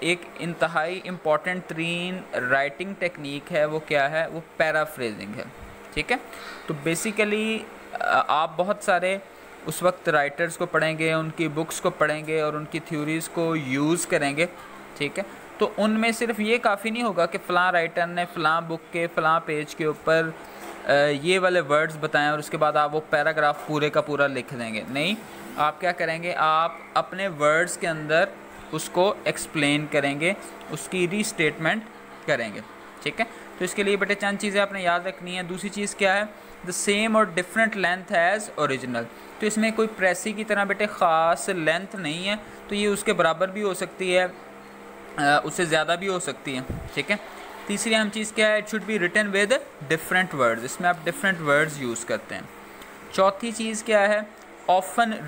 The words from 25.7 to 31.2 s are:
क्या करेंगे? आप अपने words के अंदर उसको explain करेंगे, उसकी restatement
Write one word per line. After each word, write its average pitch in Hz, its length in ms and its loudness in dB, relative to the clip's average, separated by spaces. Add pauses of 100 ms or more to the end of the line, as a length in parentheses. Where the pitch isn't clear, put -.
क्या 180 120 2
करेंगे? 170 400 -2
आप 156 460 2 (180)
अपने 180 320 -2
words 160 480 4
के 190 100 -4
अंदर 160 420 2 (460)
उसको 175 420 2 (120)
explain 147 580 0
करेंगे, 147 500 0 (360)
उसकी 175 340 0
restatement 170 760 0 (440)